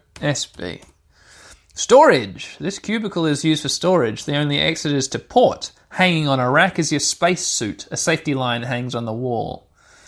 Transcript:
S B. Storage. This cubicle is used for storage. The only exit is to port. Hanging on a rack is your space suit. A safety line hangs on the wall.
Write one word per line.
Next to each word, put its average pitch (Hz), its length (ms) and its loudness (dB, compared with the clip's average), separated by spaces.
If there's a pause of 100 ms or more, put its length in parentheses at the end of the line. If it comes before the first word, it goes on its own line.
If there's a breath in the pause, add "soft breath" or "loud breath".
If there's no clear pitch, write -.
(200)
S 143 280 -4
B. - 340 -12 (920 soft breath)
Storage. 175 880 4
This 156 200 -6
cubicle 202 480 -2
is 147 180 0
used 156 160 2
for 131 80 -4
storage. 135 560 0
The 147 100 -4
only 143 240 0
exit 156 340 0
is 135 160 0
to - 100 -4
port. - 520 0 (200 soft breath)
Hanging 170 360 2
on 135 120 2
a 127 100 0
rack 175 300 2
is 156 120 -2
your 143 80 0
space - 460 0
suit. - 460 -4
A - 60 -6
safety 156 360 -2
line 123 300 -2
hangs 123 320 -6
on 117 100 -4
the 110 80 -6
wall. 120 560 -6 (380 soft breath)